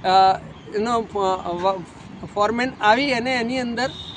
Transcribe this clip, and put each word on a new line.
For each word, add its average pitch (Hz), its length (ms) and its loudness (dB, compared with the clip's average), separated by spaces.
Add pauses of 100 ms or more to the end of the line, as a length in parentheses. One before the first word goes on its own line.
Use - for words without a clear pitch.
અ, 190 340 6 (360)
એનો 226 280 0
ફ-, 190 460 -2
વ-, 175 340 -2 (520)
ફોરમેન 233 460 0
આવી 247 320 4
અને 247 220 -2
એની 240 240 -2
અંદર, 240 320 -4 (260)